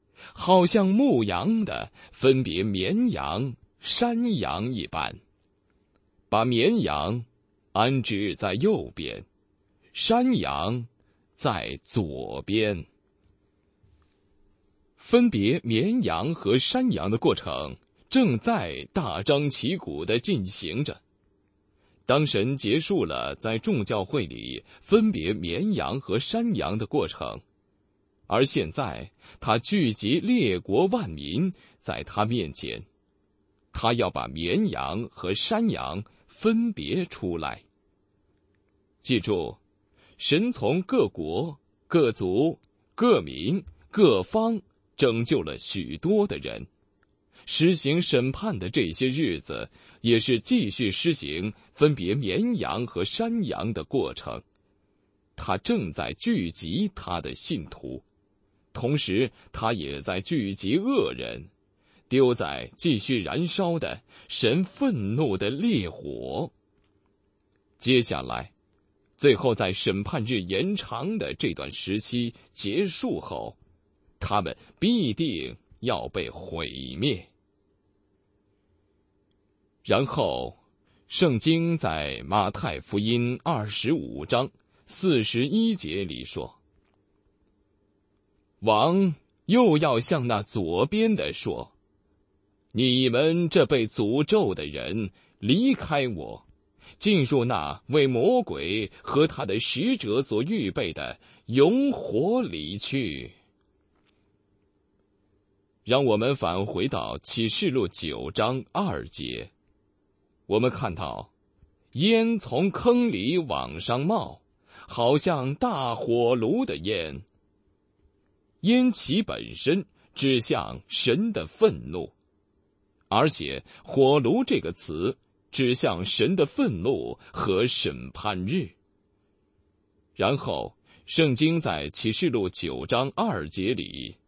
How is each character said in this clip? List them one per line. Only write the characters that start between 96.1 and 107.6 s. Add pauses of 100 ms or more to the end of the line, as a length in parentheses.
进
入
那
为
魔
鬼 (100)
和
他
的
使
者
所
预
备
的 (280)
永
火
里
去。” (2500)
让
我
们
返
回
到
启
示